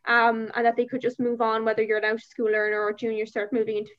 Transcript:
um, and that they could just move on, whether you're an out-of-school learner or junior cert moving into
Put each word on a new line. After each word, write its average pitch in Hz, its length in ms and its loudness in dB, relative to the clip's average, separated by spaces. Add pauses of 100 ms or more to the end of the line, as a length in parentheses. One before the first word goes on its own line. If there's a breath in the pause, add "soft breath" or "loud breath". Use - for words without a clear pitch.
um, 226 480 4
and 233 120 0
that 233 100 2
they 247 100 0
could 254 140 -6
just 247 180 -2
move 240 220 -2
on, 220 240 0
whether 220 180 0
you're 214 160 0
an 208 60 -2
out-of-school 220 420 -2
learner 214 360 0
or 208 100 0
junior 214 320 -4
cert 214 280 -6
moving 220 260 0
into 214 200 -8